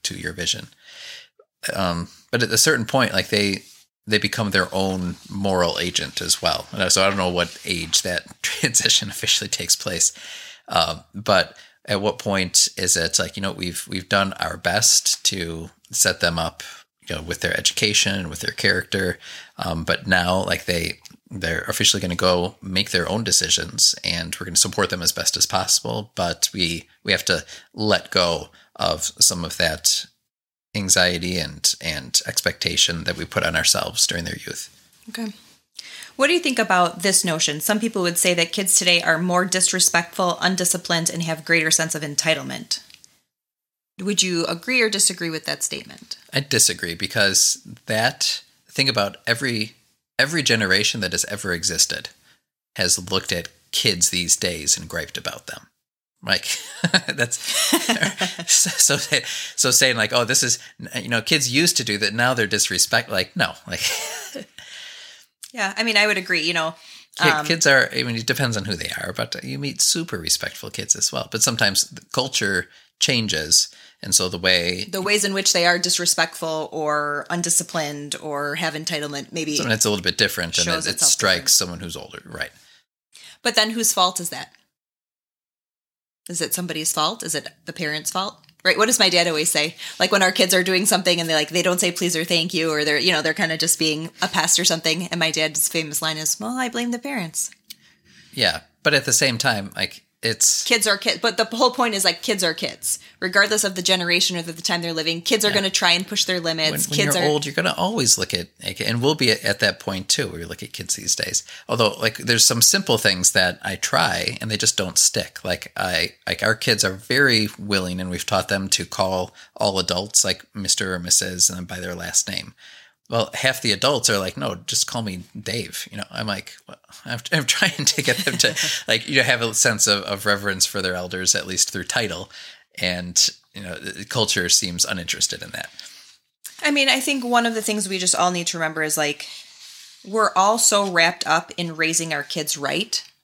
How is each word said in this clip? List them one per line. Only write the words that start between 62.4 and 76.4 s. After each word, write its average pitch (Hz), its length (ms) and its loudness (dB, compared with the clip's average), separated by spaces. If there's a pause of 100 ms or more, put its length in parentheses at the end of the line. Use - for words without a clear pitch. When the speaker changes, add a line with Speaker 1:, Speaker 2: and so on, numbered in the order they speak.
Speaker 1:
disrespect-," 101 640 0
like, 92 260 -2
no, 95 180 0 (140)
like. - 140 -6 (520)
<laughs> - 140 -14 (1080)
Speaker 2:
Yeah, 196 220 -4
I 220 60 -2
mean, 226 120 0
I 208 100 6
would 208 120 2
agree, 180 240 -2
you 165 120 0
know. 165 220 -2 (420)
Speaker 1:
Ki-, 175 120 4
Speaker 2:
Um, 151 160 2
Speaker 1:
kids 160 200 0
are, 139 280 6
I 127 100 -2
mean, 120 140 -2
it 113 80 -6
depends 123 320 0
on 98 80 -4
who 104 100 -4
they - 140 -6 (120)
are, - 120 -6
but - 280 -6
you 131 160 -8
meet 139 220 -6
super - 380 0
respectful - 520 -4
kids - 280 -2
as - 160 -2
well. - 180 -4
But 113 120 0
sometimes 113 480 2
the - 100 -16 (100)
culture 101 560 -2 (320)
changes, 98 680 2 (320)
and 92 120 -2
so 95 140 4
the 90 100 -4
way 90 460 2
Speaker 2:
The 185 180 -6
ways 202 220 2
in 196 100 -2
which 190 200 2
they 170 120 2
are 175 140 4
disrespectful 165 920 0